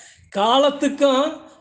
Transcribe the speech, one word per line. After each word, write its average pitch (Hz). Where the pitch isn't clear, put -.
காலத்துக்கும் 277